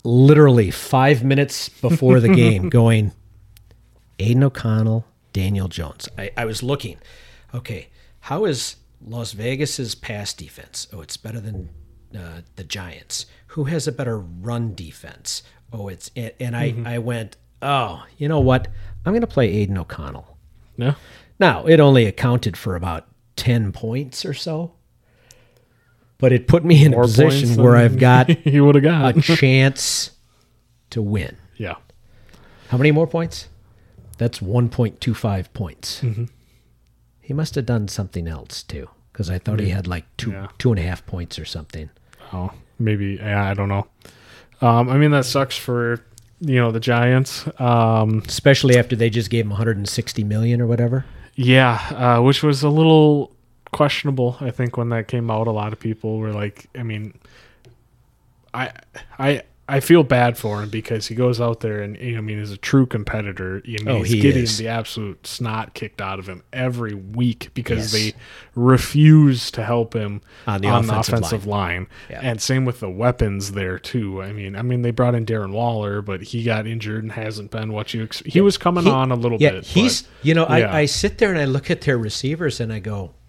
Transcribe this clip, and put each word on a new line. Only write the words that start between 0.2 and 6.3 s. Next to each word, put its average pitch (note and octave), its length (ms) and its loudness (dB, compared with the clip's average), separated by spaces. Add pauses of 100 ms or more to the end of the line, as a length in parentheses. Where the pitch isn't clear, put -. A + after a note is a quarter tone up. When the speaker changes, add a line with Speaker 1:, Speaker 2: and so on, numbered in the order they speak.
Speaker 1:
five C3 520 2
minutes C3+ 460 0
before B2+ 500 2
the A2+ 160 4
game A2 340 4
Speaker 2:
<laughs> A#2+ 120 4
Speaker 1:
going, A2 320 2 (1040)
"Aiden B2 240 2
O'Connell, A2 600 0 (260)
Daniel F#2+ 380 -2
Jones." - 380 -10 (100)
I, G2 200 -10